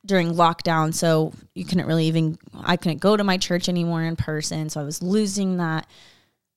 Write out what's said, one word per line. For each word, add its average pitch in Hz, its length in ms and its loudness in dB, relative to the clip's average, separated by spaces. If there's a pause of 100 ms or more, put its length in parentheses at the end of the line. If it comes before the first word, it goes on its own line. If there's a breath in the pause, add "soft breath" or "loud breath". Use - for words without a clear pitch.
during 175 260 2
lockdown, 165 580 2
so 160 400 2 (220)
you 185 100 -8
couldn't - 220 0
really 160 200 2
even, 160 300 2 (180)
I - 220 -2
couldn't 160 240 -2
go 208 160 4
to 208 60 0
my 190 160 2
church 180 300 -2
anymore 170 340 0
in 165 140 -2
person, 156 540 -4
so 151 100 -6
I 143 40 -6
was 156 180 -8
losing 196 560 0
that, 160 280 -2 (720 soft breath)